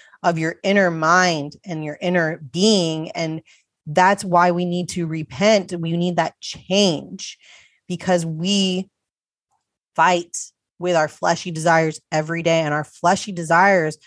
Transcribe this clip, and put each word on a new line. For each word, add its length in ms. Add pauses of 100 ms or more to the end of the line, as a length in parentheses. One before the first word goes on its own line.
(220)
of 160
your 240
inner 280
mind 760
and 200
your 160
inner 380
being. 760
And 300 (440)
that's 380
why 260
we 140
need 260
to 160
repent. 680
We 240
need 200
that 240
change 1000 (500)
because 360
we 680 (1040)
fight 400 (460)
with 140
our 120
fleshy 420
desires 500 (100)
every 320
day, 180
and 140
our 100
fleshy 480
desires 640 (100)